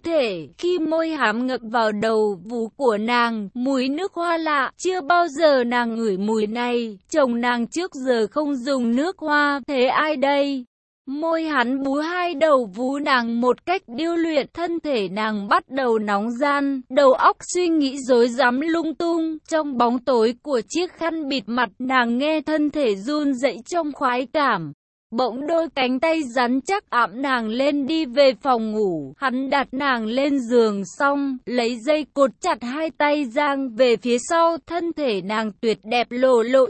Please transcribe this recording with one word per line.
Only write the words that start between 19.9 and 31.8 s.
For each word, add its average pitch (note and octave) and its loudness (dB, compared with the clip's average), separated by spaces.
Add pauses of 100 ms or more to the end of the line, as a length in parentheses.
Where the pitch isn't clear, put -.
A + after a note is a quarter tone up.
tối A#3+ 0
của C4+ -2
chiếc E4+ -4
khăn D#4+ -6
bịt C4+ -2
mặt A#3+ -2 (100)
nàng B3 0
nghe D4+ 0
thân D4+ 0
thể C4 0
run C#4+ -2
rẩy B3+ -2 (120)
trong E4 -4
khoái B3 -2
cảm. G#3+ 0 (440)
Bỗng B3+ -2
đôi E4 0
cánh B3+ 0
tay D#4+ 2 (140)
rắn B3 2
chắc G4+ -4
ẵm A#3 0
nàng B3+ -2
lên C4+ 0
đi D#4+ -2
về C4 4
phòng A3+ 0
ngủ, F3 -2
hắn C4 -2
đặt C#4 0
nàng C4 -2
lên C#4 0
giường A3+ 2
xong, C#4 0
lấy A#3+ -2